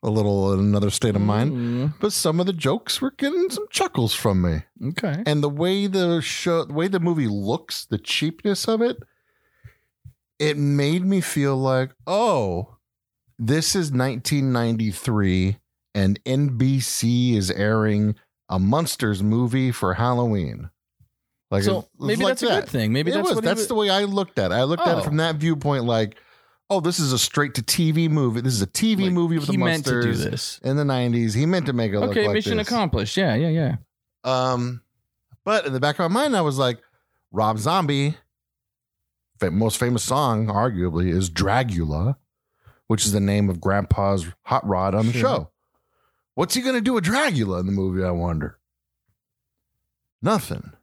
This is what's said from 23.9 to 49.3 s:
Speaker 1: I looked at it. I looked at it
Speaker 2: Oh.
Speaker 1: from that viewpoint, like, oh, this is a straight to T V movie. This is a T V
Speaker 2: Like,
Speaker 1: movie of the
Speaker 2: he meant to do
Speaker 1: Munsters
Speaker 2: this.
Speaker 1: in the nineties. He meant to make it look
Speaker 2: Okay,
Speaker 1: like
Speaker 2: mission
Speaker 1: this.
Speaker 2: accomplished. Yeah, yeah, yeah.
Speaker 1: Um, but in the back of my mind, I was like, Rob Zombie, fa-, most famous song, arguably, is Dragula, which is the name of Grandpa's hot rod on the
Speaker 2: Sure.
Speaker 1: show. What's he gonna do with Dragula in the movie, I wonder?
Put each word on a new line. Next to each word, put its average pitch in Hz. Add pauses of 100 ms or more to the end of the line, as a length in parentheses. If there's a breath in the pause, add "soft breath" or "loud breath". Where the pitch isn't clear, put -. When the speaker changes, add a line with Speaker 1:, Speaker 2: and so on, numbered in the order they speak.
Speaker 1:
I 196
looked 196
at 92
it. 90
I 123
looked 165
at 170
it -
Speaker 2:
Oh. 95
Speaker 1:
from 147
that 160
viewpoint, 147
like, 110 (520 soft breath)
oh, 196
this 175
is 143
a 123
straight 147
to 123
T 160
V 165
movie. 131
This 127
is 98
a 95
T 220
V 190
Speaker 2:
Like, 185
Speaker 1:
movie 170
of 147
the 185
Speaker 2:
he 196
meant 165
to 135
do 120 (120)
Speaker 1:
Munsters -
Speaker 2:
this. -
Speaker 1:
in 135
the 147
nineties. 120
He 135
meant 175
to 143
make 113
it 104
look -
Speaker 2:
Okay, 208
Speaker 1:
like 101
Speaker 2:
mission 110
Speaker 1:
this. 208
Speaker 2:
accomplished. 160
Yeah, 160
yeah, 160
yeah. 156 (480)
Speaker 1:
Um, 127 (640)
but 202
in 139
the 131
back 147
of 170
my 226
mind, 277
I 185
was 143
like, 123 (520)
Rob 107
Zombie, 143 (1200)
fa-, 92
most 104
famous 120
song, 123
arguably, 92
is 90
Dragula, 95 (720 soft breath)
which 110
is 101
the 104
name 101
of 87
Grandpa's 98 (180)
hot 131
rod 95
on 110
the 117
Speaker 2:
Sure. 120
Speaker 1:
show. 107 (840)
What's 180
he 254
gonna 254
do 247
with 202
Dragula 160
in 92
the 98
movie, 95
I 90
wonder? 85 (1600)